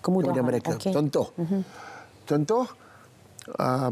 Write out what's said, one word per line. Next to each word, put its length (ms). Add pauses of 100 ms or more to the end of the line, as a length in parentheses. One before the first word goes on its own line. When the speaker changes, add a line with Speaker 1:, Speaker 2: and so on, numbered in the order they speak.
Speaker 1:
kemudahan. 240
Speaker 2:
kepada 160
mereka. 320
Speaker 1:
Okey. 160
Speaker 2:
Contoh. 480
Speaker 1:
Mhm. 200 (640)
Speaker 2:
Contoh, 400 (880)
uh, 380